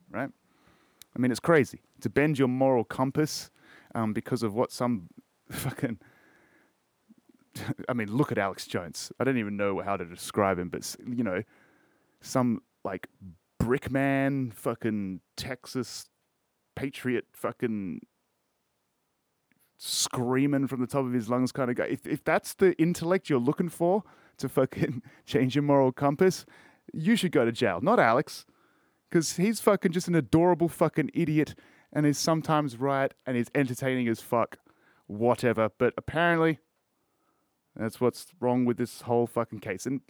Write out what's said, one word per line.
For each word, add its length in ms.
right? 180
I 20
mean, 120
it's 80
crazy 420
to 80
bend 280
your 100
moral 360
compass, 640
um, 180
because 300
of 100
what 180
some 380
<laughs> 200
fucking, 500
<laughs> 340
I 40
mean, 220
look 160
at 60
Alex 300
Jones. 520
I 40
don't 140
even 200
know 240
how 160
to 80
describe 540
him, 100
but 120
s-, 240
you 180
know, 180
some, 400
like, 240
brickman, 920
fucking 680
Texas 720
patriot, 580
fucking 680
screaming 880
from 140
the 60
top 180
of 80
his 160
lungs 220
kind 200
of 40
guy. 100
If, 200
if 180
that's 300
the 260
intellect 500
you're 100
looking 300
for 340
to 120
fucking 520
<laughs> 120
change 300
your 80
moral 280
compass, 540
you 220
should 160
go 140
to 60
jail, 300
not 180
Alex, 460
'cause 280
he's 220
fucking 320
just 160
an 80
adorable 520
fucking 460
idiot 420
and 120
is 120
sometimes 600
right 360
and 120
is 180
entertaining 520
as 140
fuck, 360
whatever. 720
But 200
apparently, 640
that's 260
what's 260
wrong 260
with 120
this 240
whole 260
fucking 320
case. 260
And 240